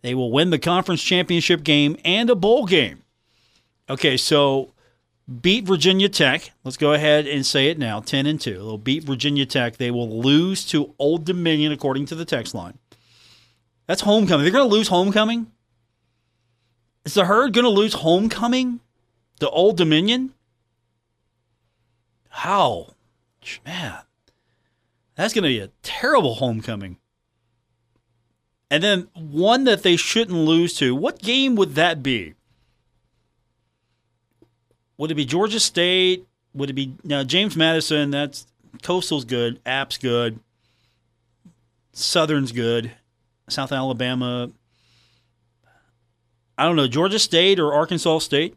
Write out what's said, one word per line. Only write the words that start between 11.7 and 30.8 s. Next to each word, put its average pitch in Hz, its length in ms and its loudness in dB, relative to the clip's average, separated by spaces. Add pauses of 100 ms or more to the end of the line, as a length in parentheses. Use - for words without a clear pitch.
according 139 340 -4
to 165 100 -10
the 160 100 -10
text 123 280 -6
line. 90 240 -12 (1120)
That's 185 140 -4
homecoming. 202 420 4
They're 180 100 2
gonna 277 120 4
lose 214 240 2
homecoming? 208 600 0 (1500)
Is 151 100 -8
the 196 100 4
Herd 220 280 2
gonna 240 160 4
lose 214 260 2
homecoming 233 840 0 (580)
to 147 100 0
Old 180 280 4
Dominion? 196 580 2 (1900)
How? 156 640 -2 (720)
Man, 151 320 -10 (1160)
that's 208 180 -2
gonna 196 140 0
be 120 120 0
a 95 120 -12 (100)
terrible 214 540 0
homecoming. 110 640 -6 (1700)
And 156 140 0
then 196 320 0
one 175 480 0
that 196 180 4
they 180 140 4
shouldn't 180 420 0
lose 165 380 2
to. 127 180 2